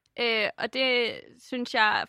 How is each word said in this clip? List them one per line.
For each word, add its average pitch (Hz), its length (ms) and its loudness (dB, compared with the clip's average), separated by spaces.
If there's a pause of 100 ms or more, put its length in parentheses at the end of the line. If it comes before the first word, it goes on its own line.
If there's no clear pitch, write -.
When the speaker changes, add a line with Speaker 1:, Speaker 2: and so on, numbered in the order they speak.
(200)
Speaker 1:
Ja. 226 260 0
Speaker 2:
Øh, - 120 -2
og - 160 -6
det 254 460 0 (200)
synes 247 340 -6
jeg 214 360 2